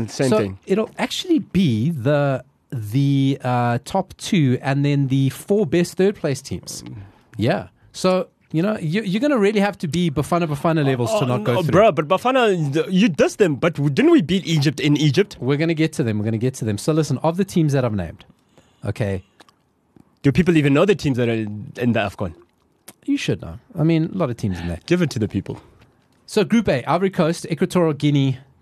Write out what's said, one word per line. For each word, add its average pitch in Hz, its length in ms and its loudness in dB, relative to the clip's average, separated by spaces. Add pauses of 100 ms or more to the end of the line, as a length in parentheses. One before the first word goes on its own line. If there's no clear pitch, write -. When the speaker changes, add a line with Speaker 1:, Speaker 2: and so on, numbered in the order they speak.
Speaker 1:
same 135 200 -2
Speaker 2:
so - 100 4
Speaker 1:
thing. 95 260 -4
Speaker 2:
it'll - 320 0
actually 311 420 -2
be 147 520 0
the, 139 520 0 (280)
the, 135 720 0
uh, 123 420 0
top - 320 -4
two 139 460 2
and 139 200 0
then 143 260 0
the 135 200 2
four 202 380 -2
best 170 300 0
third 196 180 2
place 143 260 -4
teams. - 420 -12 (540)
Yeah. 104 300 -2 (260)
So, 185 360 0 (220)
you 156 100 0
know, 214 180 -2
you, 175 240 -2
you're 208 180 -2
gonna 294 160 2
really 208 220 2
have 196 200 0
to 190 80 -4
be 165 240 0
Bafana 170 360 0
Bafana 156 380 0
levels 123 260 0
to - 120 0
Speaker 1:
Oh, - 20 0
Speaker 2:
not 120 180 -2
go 120 120 0
Speaker 1:
no, 120 60 0
Speaker 2:
through. 151 100 0
Speaker 1:
bro, 208 200 6
but 156 160 -2
Bafana, 185 840 2
you 190 180 4
dissed 233 280 0
them, 165 180 4
but 156 200 -2
w-, 147 180 0
didn't 277 180 4
we 311 100 6
beat 165 240 -2
Egypt 156 340 0
in 147 180 4
Egypt? 151 420 2
Speaker 2:
We're 135 180 0
gonna 165 160 0
get 156 200 0
to 160 100 -2
them. 110 140 0
We're 104 80 -4
gonna 113 120 -2
get 127 180 -2
to - 100 -6
them. 107 120 -2
So - 160 -2
listen, 147 260 0
of 170 180 -2
the 196 80 0
teams 156 280 2
that 135 120 2
I've 113 80 -2
named, 85 320 -8 (600)
okay. 98 380 -4 (1000)
Speaker 1:
Do 139 80 4
people 170 260 2
even 143 160 4
know 151 120 6
the 196 100 4
teams 139 220 -2
that 120 120 2
are 117 40 0
in 107 380 -6 (220)
the 113 60 2
afcon? 101 360 -4 (680)
Speaker 2:
You 285 120 0
should 117 240 -4
know. 82 160 -14 (200)
I 147 60 0
mean, 160 300 2
a - 40 -8
lot 160 120 -2
of 117 80 -6
teams 92 220 -4
in 85 80 -6
there. 85 180 -6
Speaker 1:
Give 180 160 0
it 160 100 0
to - 80 -6
the 104 80 0
people. - 320 -6 (680)
Speaker 2:
So 214 160 0
Group 196 260 0
A, 135 160 0
Ivory 175 240 0
Coast, 170 400 -2
Equatorial 175 440 0
Guinea, 139 440 2 (240)